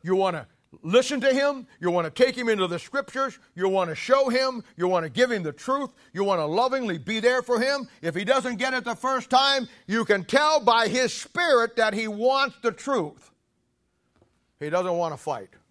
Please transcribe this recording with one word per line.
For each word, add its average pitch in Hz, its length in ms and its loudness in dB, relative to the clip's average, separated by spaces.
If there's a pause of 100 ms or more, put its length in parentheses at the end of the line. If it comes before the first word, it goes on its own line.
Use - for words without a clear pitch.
You 185 120 0
want 185 200 2
to 127 100 -10 (380)
listen 240 380 2
to 269 120 2
him. 277 320 -2 (140)
You 175 100 -2
want 170 160 0
to 190 180 2
take 254 140 0
him 233 120 -4
into 196 180 0
the 170 100 -6
scriptures. 269 600 -6 (160)
You 180 120 -2
want 190 220 0
to 151 60 -6
show 269 340 2
him. 254 340 -2 (140)
You 175 100 -2
want 175 180 0
to 156 40 -10
give 240 220 2
him 208 100 -2
the 151 120 -6
truth. 269 360 -4 (240)
You 190 100 -2
want 196 160 2
to 156 60 0
lovingly 226 540 0
be 220 200 -4
there 247 220 2
for 240 180 -2
him. 269 280 -2 (160)
If 165 100 -4
he 190 100 -4
doesn't 247 340 0
get 262 180 -2
it 247 80 -4
the 240 100 -6
first 262 380 -4
time, 269 360 4 (200)
you 220 180 0
can 202 180 2
tell 302 360 4
by 226 280 4
his 240 240 0
spirit 240 680 0
that 220 180 2
he 220 120 -2
wants 254 540 0
the 226 100 0
truth. 208 600 -6 (1300)
He 151 100 -8
doesn't 180 260 0
want 165 200 -2
to - 20 -18
fight. 127 320 -8 (200)